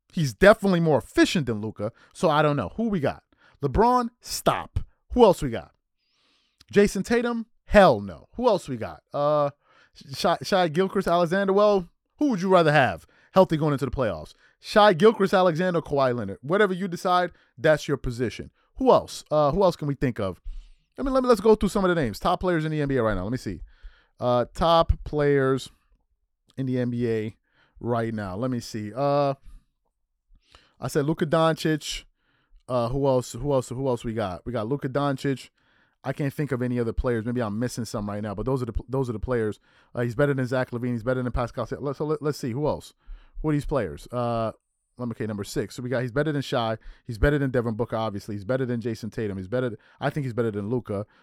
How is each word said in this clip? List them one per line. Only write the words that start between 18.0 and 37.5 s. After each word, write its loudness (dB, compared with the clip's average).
Who 4
else? 2
Uh, 2
who 0
else 2
can -6
we -2
think -4
of? -4
I -8
mean, -2
let 2
me, -2
let's 4
go 6
through -2
some 0
of 4
the 2
names. -2
Top 0
players 0
in -4
the -2
N -2
B -2
A 2
right 2
now. -4
Let -6
me -4
see. -10
Uh, 2
top 4
players 2
in -6
the -2
N -2
B -2
A -4
right -2
now. -6
Let -4
me -4
see. -10
Uh, 0
I -8
said 0
Luka 0
Doncic. 0
Uh, 0
who 0
else? 0
Who -4
else? 0
Who -4
else -2
we -6
got? -4
We -8
got -4
Luka -4
Doncic. -2
I -6
can't -4
think -4
of -2
any -2
other -2
players. -2
Maybe -2
I'm -4